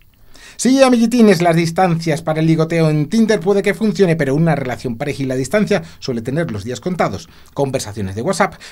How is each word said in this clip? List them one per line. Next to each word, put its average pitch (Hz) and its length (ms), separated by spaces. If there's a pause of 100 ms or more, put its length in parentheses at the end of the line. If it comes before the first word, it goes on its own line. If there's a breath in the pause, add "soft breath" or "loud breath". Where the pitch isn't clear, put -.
(560 loud breath)
Sí, 269 260
amiguitines, 233 580
las 170 160
distancias 165 640
para 156 200
el 160 60
ligoteo 160 440
en 151 180
Tinder 220 320
puede 196 220
que 202 100
funcione, 190 420
pero 139 200
una 160 200
relación 120 440
pareja 143 240
y 131 40
la 131 100
distancia 185 460 (180 loud breath)
suele 117 200
tener 156 300
los 101 140
días 123 160
contados. 165 500 (240 soft breath)
Conversaciones 107 600
de 107 60
WhatsApp, 185 360 (160 loud breath)